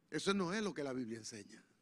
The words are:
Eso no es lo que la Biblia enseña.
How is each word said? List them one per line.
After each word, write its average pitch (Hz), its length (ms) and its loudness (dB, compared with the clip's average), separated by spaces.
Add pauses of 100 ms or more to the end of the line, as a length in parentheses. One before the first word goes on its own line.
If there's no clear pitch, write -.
(120)
Eso 160 220 2
no 185 200 4
es 220 80 2
lo 196 120 0
que 147 100 -2
la 139 80 0
Biblia 117 260 0
enseña. 107 460 -10 (180)